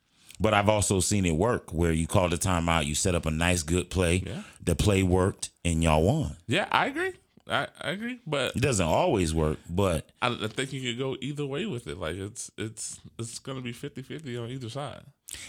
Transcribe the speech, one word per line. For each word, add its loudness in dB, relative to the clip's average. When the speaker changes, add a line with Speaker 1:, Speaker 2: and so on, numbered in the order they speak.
Speaker 1:
But 4
I've 6
also 4
seen 2
it 4
work 0
where 2
you 0
called 2
a -2
timeout, 2
you -2
set 0
up 0
a -2
nice, 2
good 0
play. 2
Speaker 2:
Yeah. -10
Speaker 1:
The 2
play 4
worked, 2
and 2
y'all 6
won. 2
Speaker 2:
Yeah, 0
I 4
agree. -4
I, -2
I -6
agree, -8
but -2
Speaker 1:
It -2
doesn't 2
always 2
work, 0
but 0
Speaker 2:
I, 0
I -4
think -6
you -8
could -4
go -4
either -6
way -6
with -8
it. -8
Like, -4
it's, -10
it's, -10
it's -10
gonna -10
be -8
fifty-fifty -12
on -6
either -10
side. -10